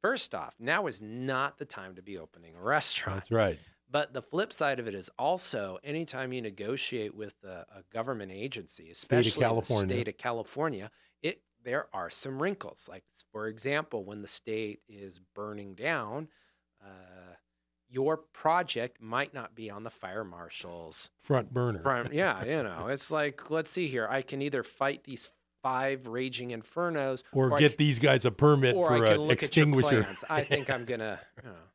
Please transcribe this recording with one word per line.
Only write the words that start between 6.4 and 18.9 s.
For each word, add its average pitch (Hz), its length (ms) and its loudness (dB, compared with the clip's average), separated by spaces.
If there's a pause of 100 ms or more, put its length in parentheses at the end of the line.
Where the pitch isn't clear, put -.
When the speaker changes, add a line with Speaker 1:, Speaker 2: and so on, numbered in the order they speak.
Speaker 1:
negotiate 110 720 -6
with 104 200 -12 (100)
a, 92 200 -14 (100)
a 95 160 -20
government 113 420 -6
agency, 98 600 -12
Speaker 2:
State - 280 2
of 113 60 6
Speaker 1:
especially 113 180 0
the 117 40 6
Speaker 2:
California. 113 480 2
Speaker 1:
state 120 120 -2
of 101 100 -10
California, 117 720 -4 (320)
it, - 180 -4 (240)
there 127 300 -4
are 87 160 -6
some 135 320 -6
wrinkles. 185 480 -6
Like, 92 140 -18 (100)
s-, - 180 -20
for 107 140 -6
example, 117 580 -4
when 104 180 -12
the 101 60 -12
state 107 600 -6
is 98 320 -18 (140)
burning 104 420 -10
down, 135 520 -6 (560)
uh, 92 520 -20 (560)
your 135 240 2
project 156 840 0